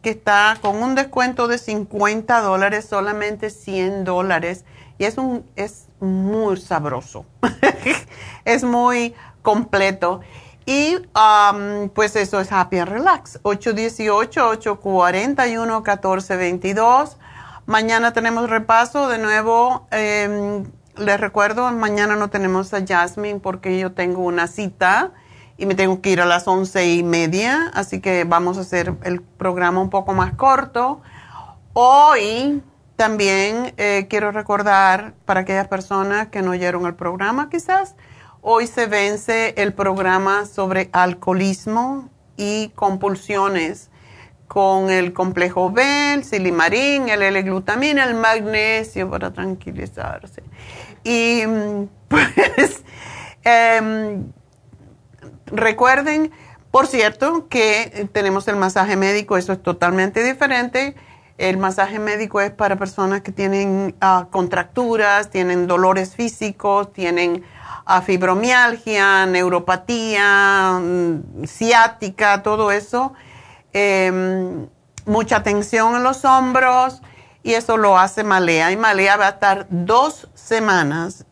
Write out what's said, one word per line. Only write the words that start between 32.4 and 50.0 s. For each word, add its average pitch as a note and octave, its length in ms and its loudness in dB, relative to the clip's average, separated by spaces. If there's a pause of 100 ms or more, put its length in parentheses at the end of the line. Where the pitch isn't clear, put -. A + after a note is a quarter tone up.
también, G#3+ 800 0
eh, G3+ 340 -2
quiero G#3 220 -2
recordar G3+ 840 2 (100)
para F#3+ 160 0
aquellas F#3+ 280 -2
personas G3 600 -2
que G3+ 140 -6
no F#3 80 -2
oyeron F3+ 360 -2
el F3 80 -6
programa, G3 540 -4
quizás, F#4 460 -2 (480)
hoy A3+ 240 2
se A#3 200 -2
vence G#3 720 -2
el G3+ 160 -2
programa F#3+ 760 0
sobre F#3+ 460 -4
alcoholismo G3 1160 -2 (260)
y G#3 340 -4
compulsiones G3 1200 -4 (580)
con F#3+ 420 2
el F3+ 220 0
complejo F3+ 580 -2
B, C#4+ 440 0
el C#4 100 -2
silimarín, G#3 840 0
el G#3 140 0
L-glutamina, G3 840 0
el A#3+ 100 -2
magnesio A3 960 -2
para F#3 220 -6
tranquilizarse. - 1120 -10 (600)